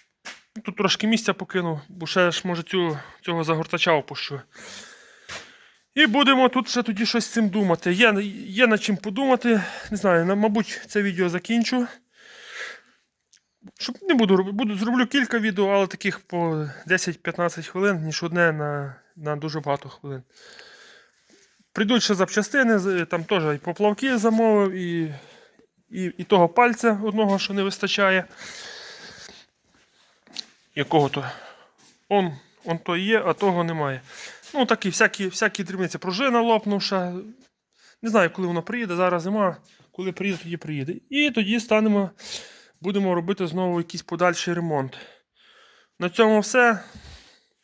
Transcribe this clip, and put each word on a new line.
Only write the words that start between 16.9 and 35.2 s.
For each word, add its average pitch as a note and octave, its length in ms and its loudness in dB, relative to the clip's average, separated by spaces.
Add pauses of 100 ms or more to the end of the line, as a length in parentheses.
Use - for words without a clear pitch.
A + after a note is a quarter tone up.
хвилин, F#3 380 -2
ніж D#3 180 -6
одне E3+ 300 2
на, D3 420 -6 (220)
на D3+ 200 -4
дуже D#3 240 -6
багато C#3 280 -4
хвилин. C3 340 -14 (1500)
Прийдуть G#3+ 300 2
ще G#3 120 2
запчастини, G#3+ 640 2
з-, F3+ 260 0
там E3 200 -4
теж D#3 320 0
і - 20 -6
поплавки G#3 600 0
замовив, A3 540 4
і, E3+ 420 -4 (760)
і, F#3 280 -6
і F3+ 60 -8
того F3 240 6
пальця A3+ 560 2
одного, G3+ 340 2
що G3 160 -6
не G3 80 0
вистачає. F#3+ 640 2 (2500)
Якого C#3+ 340 2
то? C3+ 160 -6 (840)
Он, F#3+ 240 0 (320)
он E3 140 -4
то F3 180 -4
є, G#3 300 0
а E3 60 4
того F3 320 0
немає. D3 360 -4 (540)
Ну, C4+ 120 2
такі A3 220 0
всякі, G3 380 2